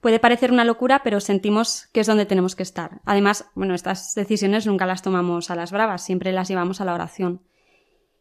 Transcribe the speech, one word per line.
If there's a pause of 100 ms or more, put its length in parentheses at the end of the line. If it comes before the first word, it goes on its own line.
Puede
parecer
una
locura,
pero
sentimos
que
es
donde
tenemos
que
estar.
Además,
bueno,
estas
decisiones
nunca
las
tomamos
a
las
bravas,
siempre
las
llevamos
a
la
oración. (800)